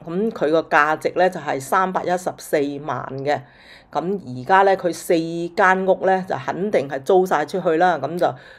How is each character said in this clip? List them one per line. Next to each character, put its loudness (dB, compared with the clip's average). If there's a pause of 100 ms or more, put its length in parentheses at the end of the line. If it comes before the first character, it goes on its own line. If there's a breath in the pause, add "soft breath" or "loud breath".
噉 -2
佢 -2
個 2
價 2
值 -4
呢， 4
就 -10
係 -4
三 0
百 -2
一 -4
十 -2 (100)
四 -4 (260)
萬 -6 (180)
嘅。 0 (500 loud breath)
噉 -6
而 -10
家 6
呢， 4
佢 -2
四 -2 (420)
間 4
屋 2
呢， 2
就 -4
肯 -4
定 0
係 -6
租 4
晒 0
出 -6
去 0
啦。 4
噉 -4
就 0 (340 loud breath)